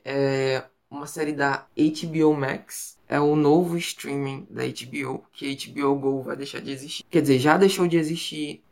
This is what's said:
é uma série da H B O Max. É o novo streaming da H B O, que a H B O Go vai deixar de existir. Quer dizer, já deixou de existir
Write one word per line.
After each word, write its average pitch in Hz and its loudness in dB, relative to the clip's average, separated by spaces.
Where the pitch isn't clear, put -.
é 135 0
uma 143 -12
série 151 -4
da 139 -2
H 156 2
B 160 2
O 151 6
Max. - -6
É 143 0
o 147 4
novo 160 4
streaming 139 -6
da 123 -6
H 127 -8
B 139 -8
O, 131 -6
que - -12
a 139 -4
H 135 -10
B 143 -6
O 139 2
Go 135 -2
vai - -10
deixar 139 -10
de 139 -10
existir. 139 -12
Quer 160 2
dizer, 135 6
já 151 6
deixou 190 4
de 170 2
existir 156 -4